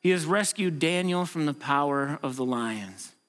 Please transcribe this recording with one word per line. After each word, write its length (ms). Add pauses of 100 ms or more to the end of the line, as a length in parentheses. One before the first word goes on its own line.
He 80
has 160
rescued 540
Daniel 460
from 200
the 80
power 680
of 140
the 80
lions. 680 (160)